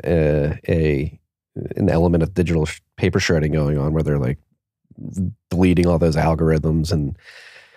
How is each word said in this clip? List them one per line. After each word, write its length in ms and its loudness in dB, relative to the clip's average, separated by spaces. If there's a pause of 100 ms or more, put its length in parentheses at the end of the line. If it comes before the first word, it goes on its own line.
uh, 500 0 (140)
a, 500 0 (560)
an 140 0
element 340 2
of 100 -4
digital 320 0
sh-, 140 -10 (180)
paper 220 0
shredding 320 0
going 260 0
on 160 -2
where 100 0
they're, 160 0
like, 180 -2 (1120)
deleting 360 4
all 140 2
those 160 2
algorithms 800 0
and 240 -2 (600)